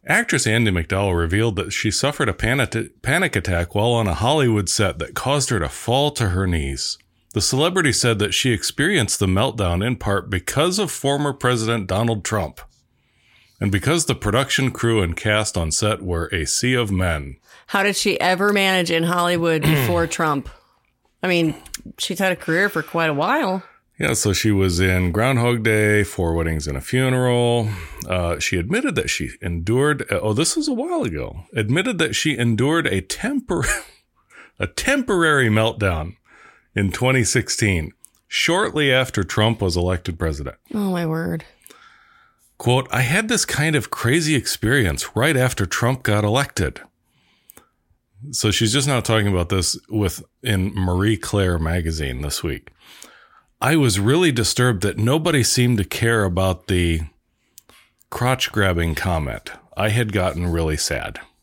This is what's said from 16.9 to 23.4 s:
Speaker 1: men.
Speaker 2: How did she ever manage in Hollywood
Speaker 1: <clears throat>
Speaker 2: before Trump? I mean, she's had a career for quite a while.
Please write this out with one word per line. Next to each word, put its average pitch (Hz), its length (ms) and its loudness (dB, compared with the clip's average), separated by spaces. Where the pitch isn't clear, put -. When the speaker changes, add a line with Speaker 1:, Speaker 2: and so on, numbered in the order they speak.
Speaker 1:
men. 78 440 -2
Speaker 2:
How - 140 0
did 196 140 0
she - 240 0
ever 185 320 2
manage 190 400 2
in 165 100 2
Hollywood 170 600 0
Speaker 1:
<clears throat> 151 120 4
Speaker 2:
before 165 320 2
Trump? 156 420 -2
I 180 60 -4
mean, 170 300 2
she's - 220 -6
had 190 100 2
a 175 60 -2
career 175 320 0
for 175 140 -2
quite 165 280 -2
a 147 40 -2
while. 190 500 -2